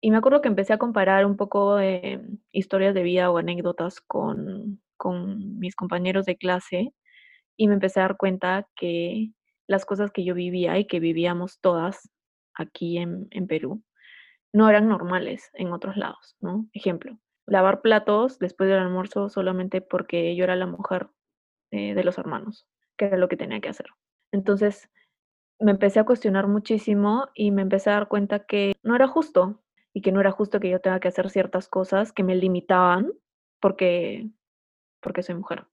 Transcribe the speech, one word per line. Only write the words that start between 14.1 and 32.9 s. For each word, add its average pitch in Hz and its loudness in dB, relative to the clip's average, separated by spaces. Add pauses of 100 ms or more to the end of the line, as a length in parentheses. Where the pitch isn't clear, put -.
no 214 8
eran 214 6
normales 180 -4
en 180 -6
otros 196 -8
lados, - -8
¿no? 196 -6
Ejemplo, 196 -6 (280)
lavar 196 2
platos 220 2
después 185 -2
del 190 4
almuerzo 185 -4
solamente 185 -4
porque 170 -4
yo 180 0
era 185 0
la 185 -2
mujer, 180 -6 (640)
eh, 202 -6
de 185 0
los 180 0
hermanos, 175 -10 (300)
que 208 -2
era 196 0
lo 180 2
que 175 -4
tenía 113 -8
que - -8
hacer. - -12 (460)
Entonces, 202 0 (680)
me 214 4
empecé 202 4
a 214 4
cuestionar 202 2
muchísimo 208 0
y 208 0
me 196 2
empecé 190 2
a 208 4
dar 208 0
cuenta 202 -2
que 202 0
no 226 0
era 262 6
justo 214 0 (300)
y 202 -8
que 190 2
no 196 2
era 196 4
justo 202 -2
que 185 -2
yo 180 0
tenga 185 0
que 185 -2
hacer 185 -4
ciertas 185 -2
cosas 190 -2
que 202 -2
me 185 2
limitaban 185 2 (480)